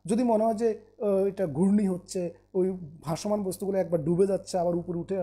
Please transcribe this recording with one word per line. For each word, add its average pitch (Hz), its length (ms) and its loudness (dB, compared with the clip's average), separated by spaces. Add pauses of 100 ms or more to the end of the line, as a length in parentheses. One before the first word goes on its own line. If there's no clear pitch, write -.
যদি 220 160 2
মনে 220 220 2
হয় 226 180 0
যে, 233 60 4 (340)
আহ, 196 240 2
এটা 196 200 -2
ঘূর্ণি 196 420 4
হচ্ছে, 180 320 -4 (340)
ওই 185 120 2 (340)
ভাসমান 208 420 -2
বস্তুগুলো 190 360 -4
একবার 165 260 0
ডুবে 175 220 4
যাচ্ছে, 190 320 -2
আবার 175 160 0
উপরে 175 240 -4
উঠে 175 240 -4